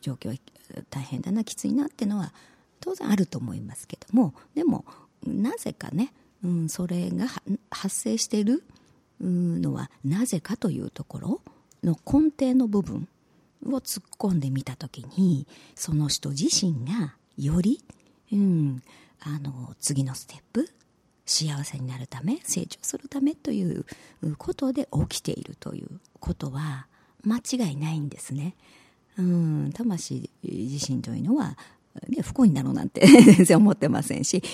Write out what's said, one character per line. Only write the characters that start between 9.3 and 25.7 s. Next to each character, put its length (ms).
の 140
は 160
な 220
ぜ 120
か 160
と 140
い 120
う 100
と 120
こ 160
ろ 220
の 220
根 240
底 240
の 140
部 160
分 240
を 120
突 240
っ 20
込 140
ん 60
で 120
み 100
た 140
と 120
き 160
に、 300
そ 220
の 140
人 200
自 160
身 400
が 300
よ 200
り、 240
う 40
ん、 480
あ 200
の、 400
次 240
の 100
ス 120
テ 100
ッ 60
プ、 160
幸 380
せ 140
に 100
な 100
る 100
た 140
め、 220
成 220
長 160
す 160
る 100
た 140
め 140
と 160
い 200
う 140
こ 160
と 200
で 180
起 260
き 40
て 100
い 120
る 160
と 160